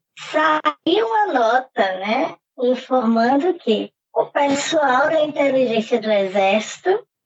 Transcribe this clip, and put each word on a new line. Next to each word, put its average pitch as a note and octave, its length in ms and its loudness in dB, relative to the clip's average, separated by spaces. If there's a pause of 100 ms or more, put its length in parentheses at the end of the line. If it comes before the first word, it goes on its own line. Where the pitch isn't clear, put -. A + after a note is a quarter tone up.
(300)
Saiu D#4 760 0
uma G#4+ 260 0
nota, B3 500 0 (180)
né, B3 340 -4 (240)
informando B3+ 960 0
que G#3 360 -2 (240)
o - 120 0
pessoal C#4+ 840 0
da D#4 160 0
inteligência C4 760 0
do G#3+ 100 -4
Exército, G3+ 960 0 (220)